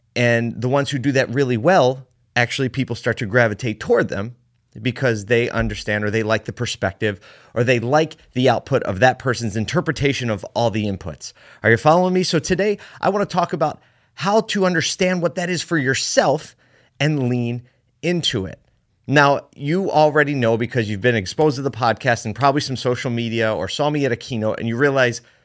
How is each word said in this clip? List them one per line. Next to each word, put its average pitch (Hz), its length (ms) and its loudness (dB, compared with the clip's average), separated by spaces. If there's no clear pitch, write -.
And 117 440 2
the 123 100 -2
ones 139 200 0
who 143 80 -4
do 131 140 0
that 131 180 2
really 123 280 0
well, 135 500 2
actually 123 340 0
people 123 260 -4
start - 220 -2
to 117 100 -6
gravitate 110 520 0
toward - 280 2
them 113 300 -6
because 113 440 -2
they 117 260 2
understand 107 520 -2
or 104 60 0
they 110 140 0
like 110 220 0
the 113 60 -10
perspective 104 680 -4
or 120 100 2
they 123 160 4
like 151 380 0
the 127 180 2
output 117 340 0
of 92 160 -4
that 127 200 4
person's 113 360 -4
interpretation 131 760 -2
of 104 120 -4
all 117 160 2
the 107 140 -2
inputs. 95 460 -8
Are 107 80 2
you 113 80 6
following 180 340 4
me? 185 120 2
So 165 160 0
today 196 400 -2
I - 100 0
want 202 200 -2
to - 20 -12
talk 175 220 -2
about 151 260 -2
how 208 260 2
to 202 240 0
understand 180 560 0
what 165 140 -2
that 175 120 -4
is 175 140 -2
for 170 160 -2
yourself 139 800 0
and 143 300 0
lean 120 320 -2
into 151 460 -2
it. - 120 -14
Now, 143 500 4
you 170 360 -2
already 147 420 4
know 117 240 2
because 120 320 -2
you've 101 120 -6
been 120 120 2
exposed 123 440 0
to 139 40 -8
the 135 80 -2
podcast 113 560 0
and 110 80 -4
probably 139 280 2
some 131 140 -4
social 123 360 -2
media 113 420 0
or 95 140 -4
saw 147 240 0
me 147 140 0
at 123 60 2
a 120 40 -2
keynote 107 420 -4
and 117 100 -4
you 117 80 -2
realize 135 460 2